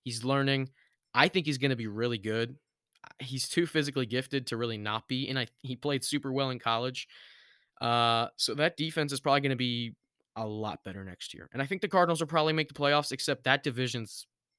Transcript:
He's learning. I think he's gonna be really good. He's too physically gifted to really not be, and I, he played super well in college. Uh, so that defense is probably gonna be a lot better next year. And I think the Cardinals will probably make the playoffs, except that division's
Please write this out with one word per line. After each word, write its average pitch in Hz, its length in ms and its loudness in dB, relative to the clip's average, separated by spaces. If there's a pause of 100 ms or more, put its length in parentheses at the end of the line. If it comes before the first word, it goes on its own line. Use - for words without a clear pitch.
He's 113 220 -8
learning. 135 460 2 (440)
I 131 140 8
think 180 180 2
he's 147 120 0
gonna 131 180 2
be 113 120 -4
really 113 300 0
good. 113 380 -2 (640)
He's 127 280 -6
too 175 200 2
physically 139 400 0
gifted 127 400 -2
to 117 100 -4
really 113 200 -2
not 107 300 -4
be, 131 220 -2
and 135 80 -2
I, 120 100 -2 (140)
he 127 140 -6
played 139 280 -2
super 139 300 -2
well 135 160 0
in 127 80 -4
college. 120 500 -2 (720)
Uh, 117 560 4
so - 200 -2
that 147 200 0
defense 156 380 -2
is 131 60 -4
probably 139 220 4
gonna 135 140 0
be 120 380 -2 (420)
a 113 100 -6
lot 107 380 -6
better 95 200 -10
next 92 300 -12
year. - 180 -16
And 127 100 -4
I 139 40 0
think 180 160 -4
the 208 60 -2
Cardinals 170 320 4
will 160 80 0
probably 156 260 2
make 156 140 0
the - 60 -18
playoffs, 143 380 2
except - 340 -4
that 139 180 4
division's 123 640 -4 (320)